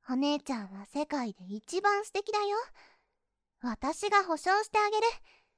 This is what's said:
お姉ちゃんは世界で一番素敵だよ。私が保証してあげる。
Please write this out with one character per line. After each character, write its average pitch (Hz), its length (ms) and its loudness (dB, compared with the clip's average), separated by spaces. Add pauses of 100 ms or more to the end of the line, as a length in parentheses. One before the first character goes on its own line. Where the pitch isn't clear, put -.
お 254 80 -2
姉 285 220 2
ち 285 140 -6
ゃ 226 100 -4
ん 190 100 -12
は 202 140 -14
世 294 200 -4
界 247 280 -4
で 180 100 -18
一 214 360 -6
番 403 240 2
素 - 80 -14
敵 403 180 -4
だ 415 80 0
よ。 403 180 0 (1040)
私 269 480 -4
が 403 120 6
保 339 140 0
証 392 260 2
し - 80 -6
て 427 80 2
あ 415 120 4
げ 427 80 0
る。 440 40 4 (540)